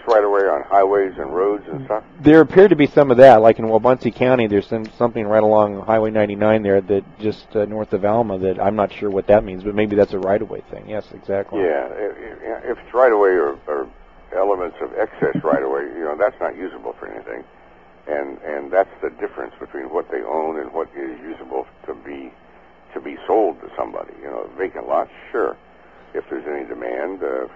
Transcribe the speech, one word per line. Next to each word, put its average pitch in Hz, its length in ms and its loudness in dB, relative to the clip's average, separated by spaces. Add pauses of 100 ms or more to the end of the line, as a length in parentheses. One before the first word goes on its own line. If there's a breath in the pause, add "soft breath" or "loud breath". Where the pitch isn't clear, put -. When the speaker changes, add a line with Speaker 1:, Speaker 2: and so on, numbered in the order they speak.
Speaker 1:
right 110 160 4
of 104 80 0
way 98 120 2
on 80 220 0
highways 98 520 2
and 71 180 -8
roads 202 360 -2
and 135 160 -10
stuff? 110 180 -6 (160)
Speaker 2:
There 156 220 8
appeared 185 280 8
to 165 60 4
be 147 100 4
some 139 240 4
of 120 80 4
that. 127 220 12
Like 113 180 6
in 117 80 -6
Wabaunsee 113 480 2
County, 123 340 2
there's 101 180 0
some, 110 180 -6 (140)
something 117 280 -2
right 107 160 4
along 107 380 4
Highway 110 300 0
ninety-nine 107 520 0
there 98 200 2
that 98 220 -2 (160)
just, 107 360 -8
uh, 104 80 0
north 107 300 -8
of 95 100 -2
Alma 104 360 0
that 92 200 -2
I'm 101 160 0
not 98 160 0
sure 104 160 -6
what 95 200 -4
that 110 160 6
means, 92 200 -12
but 104 100 -6
maybe 104 220 0
that's 101 160 2
a 101 60 -6
right 98 240 -2
of 101 80 -10
way 98 200 -12
thing. 104 180 -16
Yes, 104 260 -10
exactly. 98 480 -6
Speaker 1:
Yeah, 71 280 -2
i-, 104 140 -10
i-, - 680 -10
if 110 80 -6
it's - 140 -20
right 123 200 4
of 104 60 2
way 101 120 4
or, 73 260 0 (100)
or 69 220 -6 (480)
elements 92 460 -2
of 62 160 -10
excess - 440 -4
right 71 200 -2
of 65 80 -4
way, 69 140 -4 (120)
you 82 80 -8
know, 76 140 -6
that's 101 200 -2
not 85 160 -6
usable 78 440 -14
for - 100 -16
anything. 57 360 -14 (640 soft breath)
And, 71 340 -8
and 71 280 -10
that's 92 300 -4
the 67 100 -8
difference - 480 -12
between 67 260 -14
what 69 260 -8
they 62 120 -8
own 78 360 -6
and 67 140 -12
what 80 220 -8
is 67 260 -14
usable 67 460 -12 (200)
to 71 80 -12
be, 67 360 -18 (640 soft breath)
to - 80 -12
be 76 160 -16 (100)
sold 90 360 0
to - 120 -16
somebody. 50 460 -10
You 69 80 -16
know, 53 300 -12
vacant 80 280 -8
lots, 73 240 -2 (200)
sure. 90 260 -4 (580 soft breath)
If - 140 -10
there's 67 180 -10
any 71 220 -10
demand, 62 540 -10
uh, 65 340 -6